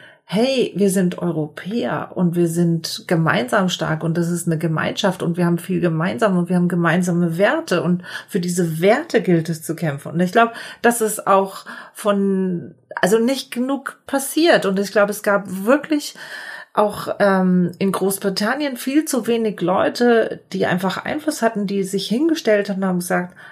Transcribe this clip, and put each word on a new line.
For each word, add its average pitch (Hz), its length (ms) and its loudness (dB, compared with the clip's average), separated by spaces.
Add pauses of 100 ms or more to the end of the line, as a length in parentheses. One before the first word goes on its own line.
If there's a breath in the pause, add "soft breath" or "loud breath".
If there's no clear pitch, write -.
(240 loud breath)
Hey, 247 520 2
wir 202 120 4
sind 185 300 2
Europäer 175 960 -4
und 175 220 2
wir 175 100 4
sind 165 600 0
gemeinsam 185 600 2
stark 160 340 -4
und 165 140 -2
das 170 140 0
ist 175 160 -4
eine 165 100 0
Gemeinschaft 165 680 -2
und 170 140 -2
wir 175 80 2
haben 170 140 2
viel 175 220 -2
gemeinsam 180 580 0
und 175 100 0
wir 185 80 2
haben 175 120 2
gemeinsame 170 680 2
Werte 214 460 0
und 180 200 0 (260 loud breath)
für 185 120 -4
diese 170 400 -2
Werte 233 400 4
gilt 170 300 2
es 160 120 -6
zu 160 120 -6
kämpfen. 147 380 -6
Und 165 80 0
ich 180 120 0
glaube, 226 200 4 (280 loud breath)
das 233 220 2
ist 214 240 -2
auch 196 400 2 (260 loud breath)
von, 196 840 0 (180)
also 196 240 4
nicht 262 320 0
genug 262 560 -4
passiert 277 580 2
und 190 140 0
ich 202 140 -4
glaube, 202 180 2
es 202 120 -8
gab 202 220 0 (220)
wirklich 294 480 0 (580 loud breath)
auch, 208 360 -2 (100)
ähm, 185 600 4
in 196 140 0
Großbritannien 208 840 -2
viel 285 280 -4
zu 240 220 -2
wenig 226 340 0
Leute, 226 800 2 (120)
die 190 120 -2
einfach 185 400 -2
Einfluss 302 380 -4
hatten, 208 240 0
die 196 160 -2
sich 185 240 -4
hingestellt 220 640 2
haben 190 80 -4
und 190 100 0
haben 180 120 0
gesagt, 180 340 -4 (180 loud breath)